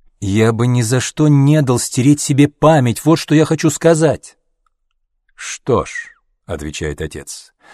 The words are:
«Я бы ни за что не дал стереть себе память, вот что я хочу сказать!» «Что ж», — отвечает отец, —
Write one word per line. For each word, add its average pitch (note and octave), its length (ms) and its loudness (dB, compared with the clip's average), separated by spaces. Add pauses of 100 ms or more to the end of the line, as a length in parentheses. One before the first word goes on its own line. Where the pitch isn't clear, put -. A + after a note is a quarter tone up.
(200)
«Я A2 340 0
бы A#2+ 140 0
ни B2 160 0
за B2 160 -2
что - 280 -2
не D3 360 4
дал B2 160 0
стереть C#3+ 420 0
себе C#3+ 260 0
память, C#3+ 560 2
вот D#3+ 140 2
что - 160 -4
я D3+ 120 4
хочу D#3 260 -2
сказать!» D#3+ 680 0 (960)
«Что - 520 -4
ж», — - 300 -16 (300)
отвечает D2+ 560 -8
отец, — - 540 -14 (180)